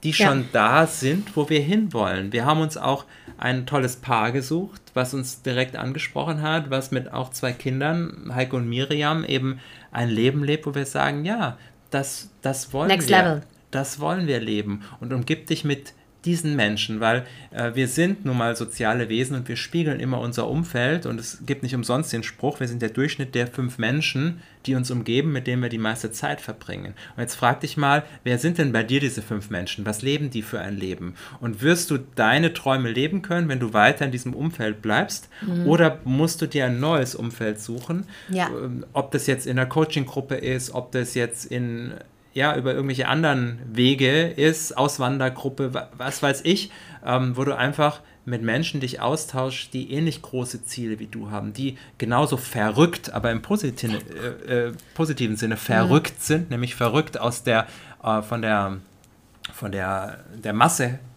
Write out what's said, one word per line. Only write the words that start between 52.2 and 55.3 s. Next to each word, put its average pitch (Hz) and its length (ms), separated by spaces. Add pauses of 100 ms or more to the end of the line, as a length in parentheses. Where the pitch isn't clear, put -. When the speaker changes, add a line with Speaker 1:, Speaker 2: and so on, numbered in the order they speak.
Speaker 1:
verrückt, 117 760
aber 117 180
im 110 100
positiven, 123 560 (500)
äh, 120 200
äh, 120 60 (200)
positiven 127 440